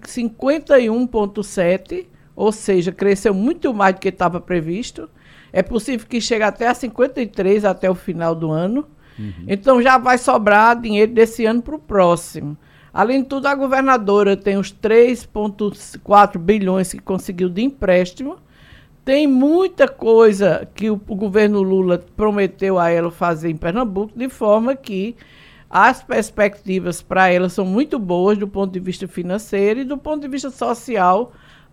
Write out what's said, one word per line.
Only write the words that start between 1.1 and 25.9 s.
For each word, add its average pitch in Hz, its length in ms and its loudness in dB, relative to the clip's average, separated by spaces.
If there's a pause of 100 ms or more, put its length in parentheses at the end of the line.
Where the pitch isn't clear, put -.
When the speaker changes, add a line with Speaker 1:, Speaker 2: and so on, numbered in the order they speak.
Speaker 1:
sete, 185 680 -4 (260)
ou 202 160 0
seja, 185 400 0
cresceu 196 440 0
muito 240 400 -2
mais 196 200 2
do 185 60 -14
que - 80 -6
estava 180 320 -2
previsto. 175 680 -6 (460)
É 190 100 0
possível 226 440 -6
que 240 120 -6
chegue 220 260 -2
até 208 220 -2
a 247 60 2
cinquenta 254 480 -4
e 233 60 -4
três 202 360 0
até 185 280 0
o 185 40 0
final 170 400 -4
do 165 160 -4
ano. 190 360 -4 (320)
Speaker 2:
Uhum. 95 280 -12
Speaker 1:
Então 240 360 2
já 262 160 4
vai 247 180 2
sobrar 233 640 2
dinheiro 214 320 0
desse 226 320 2
ano 226 160 0
pro 285 180 -8
próximo. 170 800 0 (360)
Além 254 300 0
de 262 60 -10
tudo, 269 180 -4
a 285 80 0
governadora 254 800 2
tem 196 220 -2
os 196 140 -4
três 233 560 2
ponto 208 460 -6 (300)
quatro 202 360 4
bilhões 185 540 0
que - 60 -14
conseguiu 185 520 -4
de 180 120 -4
empréstimo. 214 760 0 (680)
Tem 285 220 2
muita 294 640 2
coisa 214 840 2
que 220 160 -4
o, 202 180 -4
o 214 80 -8
governo 208 460 0
Lula 185 400 0 (140)
prometeu 196 600 -2
a 170 100 2
ela 170 220 0
fazer 170 400 -4
em 160 60 -6
Pernambuco, 202 600 -6
de 254 120 -8
forma 226 480 0
que 226 400 -8 (520)
as 226 340 2